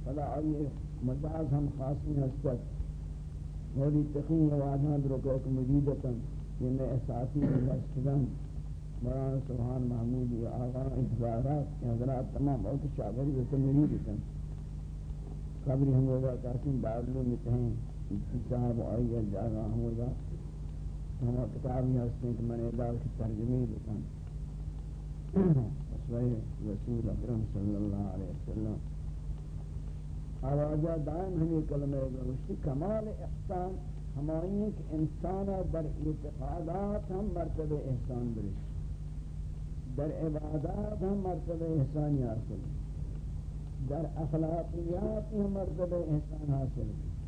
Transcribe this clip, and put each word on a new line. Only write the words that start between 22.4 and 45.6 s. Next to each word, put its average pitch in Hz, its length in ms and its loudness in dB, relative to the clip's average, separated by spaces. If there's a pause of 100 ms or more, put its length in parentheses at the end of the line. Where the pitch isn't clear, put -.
میں 117 140 0
نے 117 200 0
دار 120 160 0 (100)
کی - 140 0
ترجمے 113 520 2
بکن۔ 104 320 -4 (1900)
اسوہ 117 260 -2 (460)
رسول 110 440 0
اکرم 107 340 0 (100)
صلی 101 220 0
اللہ 101 380 0
علیہ 98 120 -2
وسلم۔ 104 500 -2 (1700)
آوازہ 151 640 2
دائم 160 360 0
ہمیں 160 280 2
کلمہ 143 260 0
گوشتی، 135 580 -2 (100)
کمال 190 440 0
احسان 180 680 -4 (420)
ہماری 165 460 0
ایک - 180 -2 (100)
انسان 185 680 0 (120)
در 160 120 0 (200)
اعتقادات 156 1040 -2
ہم 196 220 0
مرتبہ 156 420 0 (100)
احسان 120 500 0
برس، 101 180 -2 (1400)
در 151 300 0
عبادات 156 760 -2
ہم 196 200 2
مرتبہ 165 560 0
احسان 147 480 2
حاصل، 107 340 -4 (1300)
در 151 160 0 (100)
اخلاقیات 170 1160 0
ہم 202 180 2
مرتبہ 175 600 0